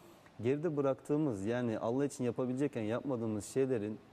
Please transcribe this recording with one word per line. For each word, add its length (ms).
geride 360
bıraktığımız, 680
yani 340
Allah 260
için 180
yapabilecekken 580
yapmadığımız 640
şeylerin 540